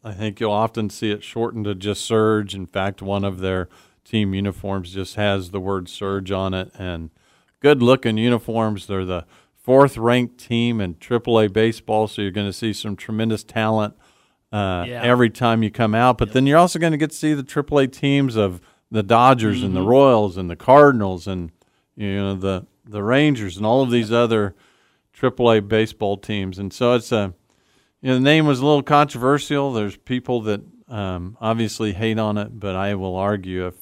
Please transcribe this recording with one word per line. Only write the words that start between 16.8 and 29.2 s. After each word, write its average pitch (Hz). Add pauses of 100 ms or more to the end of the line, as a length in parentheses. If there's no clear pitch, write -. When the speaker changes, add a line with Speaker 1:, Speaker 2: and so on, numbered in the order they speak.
Speaker 1:
get 147
to -
see 151
the 139
triple 143
A 135
teams 139
of 92 (320)
the 107
Dodgers 110
and 95
the 92
Speaker 2:
Mm-hmm. 95
Speaker 1:
Royals 117
and 92
the 85
Cardinals 113
and, 90 (460)
you 101
know, 98
the, 92 (240)
the 104
Rangers 117
and 107
all 127
of 127
these 117
other 113 (580)
triple 120
A 110
baseball 107
teams. 95
And 98
so 123
it's 117
a, 101 (680)
you 131
know, 131
the 127
name 151
was 135
a 135
little 147
controversial. 143